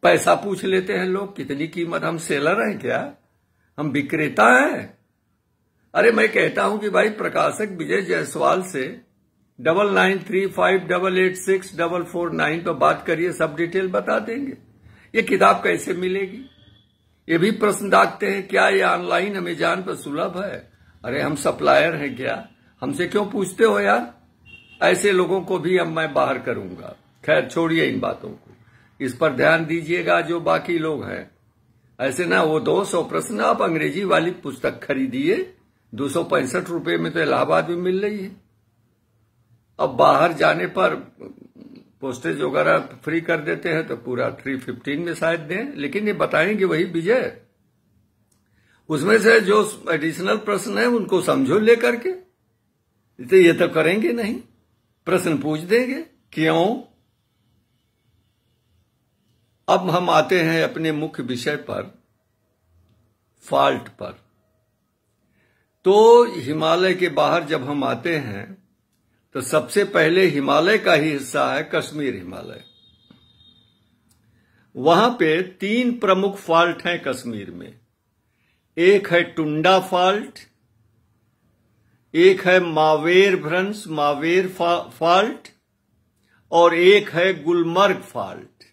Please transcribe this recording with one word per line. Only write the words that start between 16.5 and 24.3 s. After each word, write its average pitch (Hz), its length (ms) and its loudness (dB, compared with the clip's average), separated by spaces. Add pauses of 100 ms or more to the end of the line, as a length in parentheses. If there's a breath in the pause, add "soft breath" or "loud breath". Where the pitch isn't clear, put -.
ये 165 80 2
भी 190 140 2
प्रश्न 208 380 -2
दागते 196 420 2
हैं। 196 160 -6
क्या 190 220 2
ये 196 140 2
ऑनलाइन 175 500 0
Amazon 175 520 -4
पर 180 100 -6
सुलभ 170 480 -6
है? 135 280 -12 (340 soft breath)
अरे 131 160 -4
हम 143 140 -4
सप्लायर 147 600 2
हैं 143 200 -8
क्या, 123 340 -8 (320 soft breath)
हमसे 143 260 -4
क्यों 208 180 -2
पूछते 202 380 -2
हो 208 160 4
यार? 214 440 0 (600)